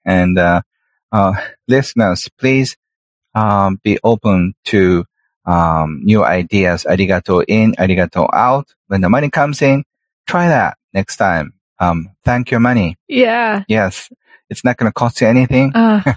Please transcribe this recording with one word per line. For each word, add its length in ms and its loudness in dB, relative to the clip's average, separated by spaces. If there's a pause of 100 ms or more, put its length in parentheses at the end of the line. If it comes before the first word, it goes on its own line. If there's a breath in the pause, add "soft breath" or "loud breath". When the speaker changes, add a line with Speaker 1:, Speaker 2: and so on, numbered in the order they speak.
Speaker 1:
and, 340 2
uh, 240 2 (480)
uh, 240 0 (340 loud breath)
listeners, 600 0 (100)
please, 380 0 (580)
um, 480 0
be 220 0
open 500 0 (120)
to, 380 2 (400)
um, 600 0
new 200 2
ideas. 640 0
Arigato 580 0
in, 280 2
arigato 580 0
out. 360 0 (180)
When 140 -2
the 80 0
money 220 0
comes 320 -2
in, 220 2 (420)
try 220 0
that 300 0 (140)
next 240 -6
time. 380 -2 (240)
Um, 320 -2 (140)
thank 260 -2
your 100 2
money. 360 0 (120)
Speaker 2:
Yeah. 600 0
Speaker 1:
Yes. 400 -2 (400 soft breath)
It's 160 -8
not 120 0
gonna 160 -2
cost 280 -4
you 60 2
anything. 480 2
Speaker 2:
Uh. 420 2